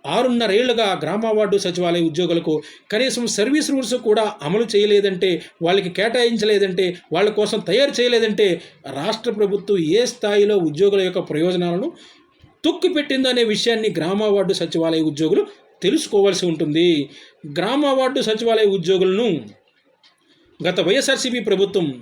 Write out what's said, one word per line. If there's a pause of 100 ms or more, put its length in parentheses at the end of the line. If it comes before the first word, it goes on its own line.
ఆరున్నరేళ్లుగా
గ్రామ
వార్డు
సచివాలయ
ఉద్యోగులకు (360)
కనీసం
సర్వీస్
రూల్స్
కూడా (180)
అమలు (100)
చేయలేదంటే, (320)
వాళ్ళకి
కేటాయించలేదంటే, (280)
వాళ్ళ
కోసం
తయారు
చేయలేదంటే (480)
రాష్ట్ర
ప్రభుత్వం
ఏ
స్థాయిలో
ఉద్యోగుల
యొక్క
ప్రయోజనాలను (760)
తొక్కిపెట్టిందనే
విషయాన్ని
గ్రామ
వార్డు
సచివాలయ
ఉద్యోగులు (400)
తెలుసుకోవాల్సి
ఉంటుంది. (680)
గ్రామ
వార్డు
సచివాలయ
ఉద్యోగులను (1300)
గత
వైఎస్ఆర్సీపీ
ప్రభుత్వం (160)